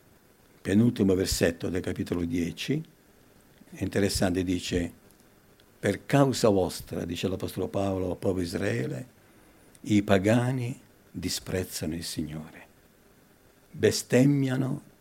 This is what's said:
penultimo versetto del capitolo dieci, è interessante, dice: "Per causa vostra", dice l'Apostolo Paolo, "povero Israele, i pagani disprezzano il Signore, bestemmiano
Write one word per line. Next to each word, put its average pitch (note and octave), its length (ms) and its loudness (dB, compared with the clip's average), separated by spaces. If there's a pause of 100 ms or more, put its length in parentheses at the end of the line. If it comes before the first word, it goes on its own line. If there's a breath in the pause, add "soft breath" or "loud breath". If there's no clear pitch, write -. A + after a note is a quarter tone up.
(600)
penultimo G#2 540 4
versetto F2+ 520 0
del F2 140 -2
capitolo F2 420 -4
dieci, E2+ 580 -2 (920)
è D#3+ 120 -8
interessante, F#2+ 600 0
dice: F2+ 460 -2 (880)
"Per G2+ 260 -2
causa C3+ 420 4
vostra", F#2 560 0
dice F2+ 240 -4
l'Apostolo F#2 400 -4
Paolo, F#2 480 -2
"povero F#2 300 -2
Israele, A#2 600 -4 (760 soft breath)
i G#2 200 4
pagani A#2+ 760 2 (320)
disprezzano F#2 800 -6
il E2 120 -8
Signore, D#2 640 -10 (1000)
bestemmiano C3 1120 2 (200)